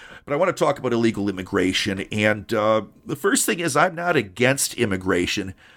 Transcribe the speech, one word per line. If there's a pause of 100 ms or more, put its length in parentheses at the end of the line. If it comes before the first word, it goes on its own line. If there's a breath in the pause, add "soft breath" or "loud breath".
(260 loud breath)
But
I
want
to
talk
about
illegal
immigration, (100)
and,
uh, (220)
the
first
thing
is
I'm
not
against
immigration. (240 soft breath)